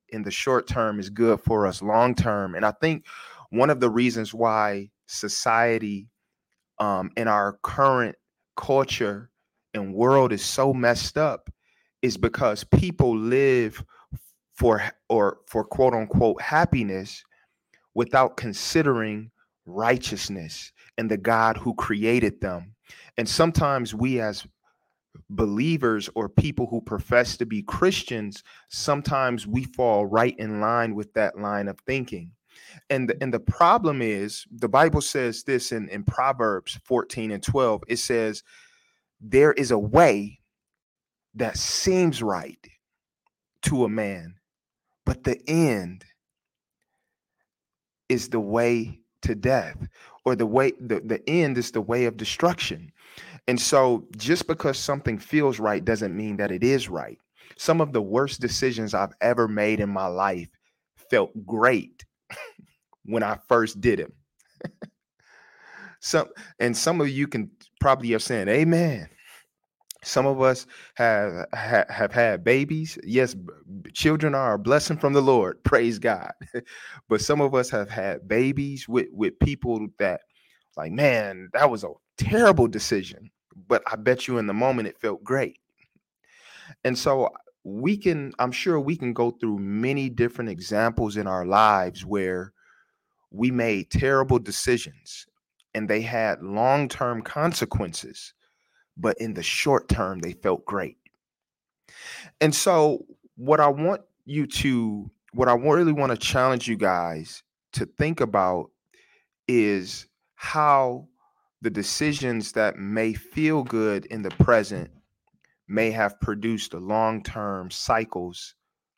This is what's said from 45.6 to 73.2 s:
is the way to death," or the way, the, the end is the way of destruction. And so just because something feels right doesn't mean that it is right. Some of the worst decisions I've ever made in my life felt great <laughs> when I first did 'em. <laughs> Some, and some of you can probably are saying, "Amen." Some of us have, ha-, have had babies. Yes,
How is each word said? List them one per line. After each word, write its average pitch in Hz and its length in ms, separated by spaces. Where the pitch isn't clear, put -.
is 123 200
the 117 100
way 113 600
to 117 120
death," 110 440
or 127 100
the 110 100
way, 127 340
the, 113 200
the - 300
end 151 280
is 123 140
the 113 100
way 117 240
of 117 120
destruction. 151 760
And 123 120
so 127 560
just 123 320
because 151 300
something 139 400
feels 139 420
right 104 240
doesn't 101 320
mean 104 220
that 101 140
it 92 120
is 127 240
right. 69 300
Some 165 240
of 147 100
the 113 100
worst 120 380
decisions 113 540
I've 98 260
ever 117 280
made 107 320
in 101 100
my 95 180
life 90 400
felt - 360
great 113 600
<laughs> - 760
when 110 180
I 104 140
first 110 320
did 110 180
'em. 76 140
<laughs> - 80
Some, - 300
and 120 160
some 165 260
of 147 80
you 139 180
can 110 240
probably 123 340
are 110 60
saying, 107 280
"Amen." 160 640
Some 131 220
of 135 160
us 131 240
have, 104 580
ha-, 107 360
have 104 220
had 110 320
babies. 143 600
Yes, 123 320